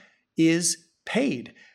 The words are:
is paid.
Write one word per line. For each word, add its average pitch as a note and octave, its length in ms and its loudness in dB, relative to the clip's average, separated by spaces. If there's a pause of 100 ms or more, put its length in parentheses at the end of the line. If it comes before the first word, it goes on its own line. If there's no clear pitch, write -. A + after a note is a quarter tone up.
(360)
is E3 400 2 (300)
paid. G3+ 480 -4 (200)